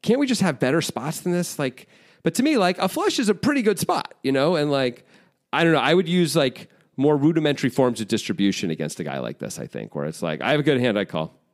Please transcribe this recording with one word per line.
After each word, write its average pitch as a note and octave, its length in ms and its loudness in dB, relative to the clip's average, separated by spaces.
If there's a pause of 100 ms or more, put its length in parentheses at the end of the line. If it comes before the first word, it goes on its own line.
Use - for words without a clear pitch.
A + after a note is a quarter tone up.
can't A#3+ 180 2
we C#4+ 60 2
just B3 140 0
have E3+ 180 0
better C#3 240 2
spots C#3 380 -6
than F3+ 120 -4
this? F3 280 -2
Like, C3 260 -6 (380)
but E3 100 0
to A#3+ 80 0
me, D4 160 2
like, F3+ 200 2
a F#3+ 100 0
flush F#4+ 320 -2
is G#3+ 80 0
a G#3 80 2
pretty C#4 260 0
good G3+ 160 0
spot, - 360 -4 (100)
you C3+ 80 0
know? C#3+ 240 2
And, D3 140 0
like, C3 340 -2 (480)
I D3+ 100 2
don't E3 100 6
know, D3+ 60 4
I C3+ 160 4
would F3+ 140 2
use, E3+ 260 2
like, C#3+ 340 0 (280)
more D3 200 4
rudimentary D3 540 2
forms A#2+ 300 2
of G#2+ 80 -6
distribution G2 600 0
against D2+ 280 -6
a E2+ 60 -8
guy C#2 160 -6
like A#1 180 -8
this, - 220 -10
I A#1+ 60 -10
think, G#1+ 280 -12
where C#2+ 120 -6
it's - 160 -8
like, D#2+ 180 -4
"I F2 100 -2
have D3+ 100 2
a - 40 -2
good C#3 160 2
hand, A#2 180 2
I G2+ 60 0
call." E2 300 -6 (200)